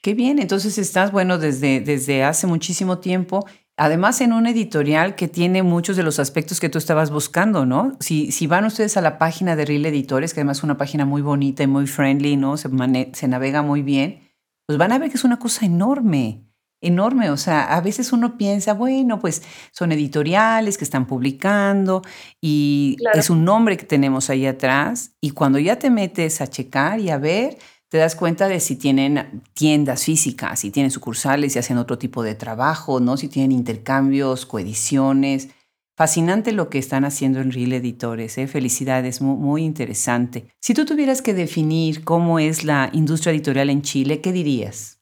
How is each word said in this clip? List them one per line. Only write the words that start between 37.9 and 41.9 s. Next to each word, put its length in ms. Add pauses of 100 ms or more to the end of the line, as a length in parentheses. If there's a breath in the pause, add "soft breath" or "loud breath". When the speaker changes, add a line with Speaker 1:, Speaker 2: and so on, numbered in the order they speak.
Speaker 1:
¿eh? 100
Felicidades, 760
mu-, 160
muy 260
interesante. 840 (120)
Si 140
tú 100
tuvieras 380
que 140
definir 680